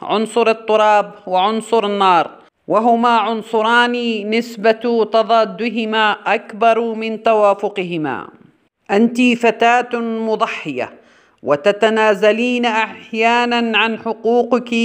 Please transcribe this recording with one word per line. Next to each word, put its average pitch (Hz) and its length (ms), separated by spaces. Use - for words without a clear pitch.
عنصر 220 460
التراب 214 640
وعنصر 214 600
النار، 190 440
وهما 233 400
عنصران 226 840
نسبة 226 760
تضادهما 220 1120
أكبر 226 540
من 220 420
توافقهما. 196 1080
أنت 233 320
فتاة 240 800
مضحية، 214 920
وتتنازلين 214 1200
أحيانًا 226 1120
عن 220 200
حقوقك 240 720